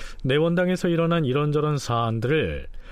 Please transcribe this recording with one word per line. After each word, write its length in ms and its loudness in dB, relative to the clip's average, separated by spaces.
내원당에서 680 2
일어난 360 2
이런저런 520 2
사안들을 920 -2